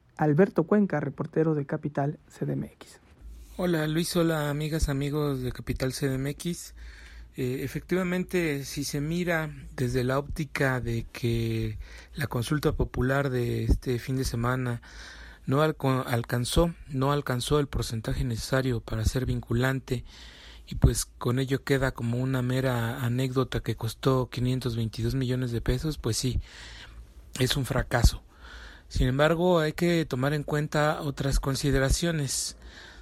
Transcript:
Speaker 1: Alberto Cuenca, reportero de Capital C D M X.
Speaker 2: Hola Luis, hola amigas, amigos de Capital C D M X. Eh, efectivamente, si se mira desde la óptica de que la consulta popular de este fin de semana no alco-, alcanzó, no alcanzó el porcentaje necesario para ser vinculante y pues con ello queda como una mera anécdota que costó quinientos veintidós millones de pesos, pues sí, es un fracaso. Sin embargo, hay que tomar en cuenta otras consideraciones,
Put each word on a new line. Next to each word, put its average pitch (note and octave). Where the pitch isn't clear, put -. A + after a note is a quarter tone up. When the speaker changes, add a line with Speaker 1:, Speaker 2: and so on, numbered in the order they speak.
Speaker 1:
Alberto D#3
Cuenca, G3
reportero D#3
de C#3+
Capital D3
C -
D C#3+
M C#3
X. -
Speaker 2:
Hola E3+
Luis, D#3+
hola D#3+
amigas, D3+
amigos C#3+
de B2
Capital B2+
C C#3+
D C3
M C3+
X. -
Eh, C3
efectivamente, F3
si C#3+
se D3
mira D#3+
desde B2+
la C3
óptica C#3
de A#2
que A2+
la C#3+
consulta C#3+
popular C3
de A#2+
este A#2+
fin C3
de C3
semana A#2+
no C3+
alco-, C3+
alcanzó, B2+
no C3+
alcanzó C#3+
el C#3
porcentaje A#2
necesario B2+
para A2
ser B2
vinculante B2
y -
pues A#2+
con -
ello C3+
queda C3
como A#2+
una C3
mera B2
anécdota B2+
que A2+
costó B2+
quinientos B2+
veintidós A#2
millones B2+
de A2+
pesos, C#3+
pues A2+
sí, -
es B2+
un C3+
fracaso. -
Sin -
embargo, D#3+
hay D3+
que E3+
tomar C3+
en D3
cuenta D3+
otras C#3
consideraciones, C#3